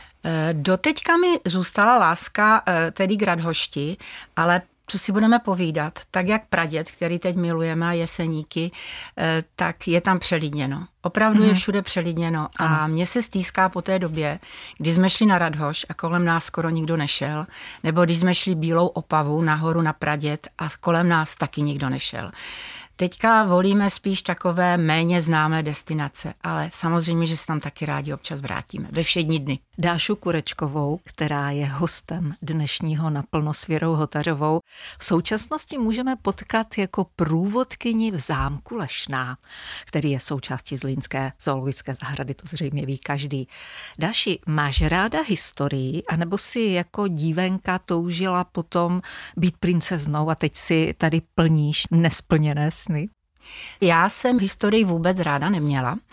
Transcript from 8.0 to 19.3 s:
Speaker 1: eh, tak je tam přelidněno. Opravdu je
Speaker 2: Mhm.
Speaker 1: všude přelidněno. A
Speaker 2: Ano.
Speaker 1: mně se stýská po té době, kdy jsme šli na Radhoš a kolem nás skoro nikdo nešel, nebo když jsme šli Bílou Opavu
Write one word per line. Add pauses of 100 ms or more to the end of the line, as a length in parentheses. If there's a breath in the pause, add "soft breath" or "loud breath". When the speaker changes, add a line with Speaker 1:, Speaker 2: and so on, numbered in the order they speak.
Speaker 1:
eh, (120)
tak
je
tam
přelidněno. (140)
Opravdu
je
Speaker 2:
Mhm.
Speaker 1:
všude
přelidněno. (100)
A
Speaker 2:
Ano.
Speaker 1:
mně
se
stýská
po
té
době, (380 loud breath)
kdy
jsme
šli
na
Radhoš
a
kolem
nás
skoro
nikdo
nešel, (360 loud breath)
nebo
když
jsme
šli
Bílou
Opavu